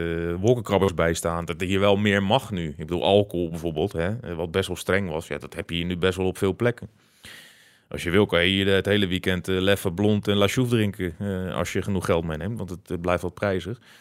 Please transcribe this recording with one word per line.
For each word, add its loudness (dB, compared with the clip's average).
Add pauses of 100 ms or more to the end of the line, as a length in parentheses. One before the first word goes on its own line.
(400)
wolkenkrabbers 2
bij 2
staan, -4
dat -6
er -2
hier 2
wel 6
meer 2
mag 0
nu. -4
Ik -10
bedoel, -4
alcohol 4
bijvoorbeeld, -2
hè, -2
eh, -8
wat -4
best 0
wel -6
streng 0
was, -4
ja, -6
dat -14
heb -8
je -4
hier -2
nu -2
best 0
wel 0
op -2
veel 0
plekken. -2 (1000)
Als -8
je -2
wil, 6
kan 2
je 4
hier 2
het 2
hele 2
weekend, 0
eh, 2
Leffe 2
Blond 2
en 2
La 4
Chouffe 0
drinken, 0
eh, -4
als -2
je -2
genoeg -2
geld 2
meeneemt, -6
want -8
het, -12
eh, -4
blijft 0
wat -6
prijzig. -4 (200)